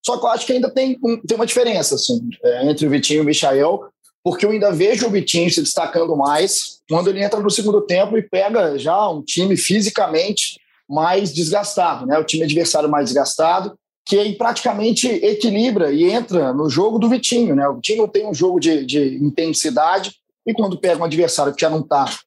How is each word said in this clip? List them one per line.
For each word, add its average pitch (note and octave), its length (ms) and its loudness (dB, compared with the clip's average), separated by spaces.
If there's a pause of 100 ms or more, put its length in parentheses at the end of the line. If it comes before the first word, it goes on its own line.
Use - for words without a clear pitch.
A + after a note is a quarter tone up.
Só A#3+ 140 -2
que - 80 -6
eu A#3 40 2
acho A#3 180 -2
que B3+ 60 0
ainda B3+ 140 0
tem C4 360 0
um, A#3 180 0
tem - 140 -2
uma A3+ 100 0
diferença, G#3 480 0
assim, A#2+ 340 -2 (160)
é, B2 220 2
entre D3 220 0
o - 20 2
Vitinho D3 300 0
e - 20 2
o - 20 2
Michael, D3+ 580 2 (420)
porque F3+ 200 -2
eu G#3 60 2
ainda G3+ 220 2
vejo G3 340 2
o A3 60 0
Vitinho F3 400 0
se E3+ 100 0
destacando E3 540 0
mais D3 760 0
quando E3+ 180 2
ele G3 140 0
entra G3+ 180 0
no G3+ 120 0
segundo G#3 300 2
tempo G3+ 360 0
e G#3+ 60 0
pega F#3+ 560 0
já F#3 280 0
um D#3 140 -6
time F#3 340 0
fisicamente F#3+ 1040 -2 (300)
mais E3+ 420 0
desgastado, D#3+ 760 -2
né? C#3+ 100 0
O D#3 60 0
time D#3+ 200 -2
adversário D#3 460 0
mais D3 200 0
desgastado, E3+ 680 0 (280)
que G3 140 0
aí G#3 180 0
praticamente A#3 720 0
equilibra G#3 840 0
e D#3 140 4
entra F3+ 460 0
no D3 160 0
jogo F#3+ 300 0
do A3+ 100 2
Vitinho, A#3 480 2
né? C#3 120 2
O C#3 80 -2
Vitinho G#3+ 240 -2
não G#3+ 80 4
tem G#3+ 200 -2
um G3+ 60 -6
jogo F3+ 260 2
de, D3+ 240 0
de C3+ 400 0
intensidade D#3 920 0 (340)
e A3+ 40 -2
quando G3 280 -2
pega E3+ 200 0
um E3 60 -2
adversário D#3 480 0
que - 80 -4
já D#3+ 80 2
não D#3 140 -2
tá C#3 220 0 (220)